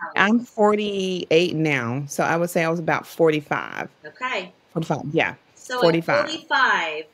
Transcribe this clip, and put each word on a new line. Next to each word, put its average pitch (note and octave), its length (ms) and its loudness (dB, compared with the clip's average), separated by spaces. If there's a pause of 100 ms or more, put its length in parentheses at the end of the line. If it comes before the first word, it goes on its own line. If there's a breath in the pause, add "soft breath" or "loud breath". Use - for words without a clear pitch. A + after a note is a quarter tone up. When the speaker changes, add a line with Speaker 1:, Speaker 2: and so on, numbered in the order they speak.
Speaker 1:
telling E3+ 160 -12
Speaker 2:
I'm G#3+ 260 4
Speaker 1:
us? A#3+ 80 -12
Speaker 2:
forty-eight G3 1080 0
now, C#3+ 520 0
so D#3+ 160 -4
I D3+ 140 2
would E3+ 120 -2
say E3+ 140 0
I D#3+ 60 0
was E3+ 100 -2
about D#3 260 -2
forty-five. D3 840 0 (160)
Speaker 1:
Okay. G3+ 480 -8 (180)
Speaker 2:
Forty-five, D#3+ 300 -4 (100)
yeah. C3 240 0 (200)
Speaker 1:
So - 200 -12
at - 60 -4
Speaker 2:
Forty-five. E3 460 4
Speaker 1:
forty-five, G#3 760 -2 (100)